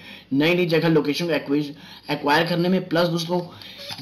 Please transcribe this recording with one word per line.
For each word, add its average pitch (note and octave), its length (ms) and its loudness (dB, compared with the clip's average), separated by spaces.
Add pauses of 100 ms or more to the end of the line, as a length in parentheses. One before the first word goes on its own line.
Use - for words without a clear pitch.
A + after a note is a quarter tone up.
(320)
नई D3+ 220 4
नई F3+ 120 2
जगह D#3+ 220 2
लोकेशन D3+ 380 2
को E3 60 -2
एक्वाइज-, C#3+ 400 -2 (380)
acquire D3 380 2
करने F3 200 0
में। F#3 200 0
plus E3+ 200 2
दोस्तों, E3 320 -2 (600)